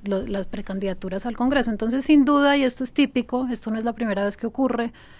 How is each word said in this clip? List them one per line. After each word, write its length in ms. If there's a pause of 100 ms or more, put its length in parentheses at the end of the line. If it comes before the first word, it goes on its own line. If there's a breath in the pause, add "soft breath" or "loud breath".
lo-, 200
las 220
precandidaturas 760
al 100
Congreso. 360
Entonces, 340
sin 180
duda, 320
y 80
esto 220
es 80
típico, 580
esto 180
no 80
es 60
la 80
primera 320
vez 140
que 100
ocurre, 460 (260 loud breath)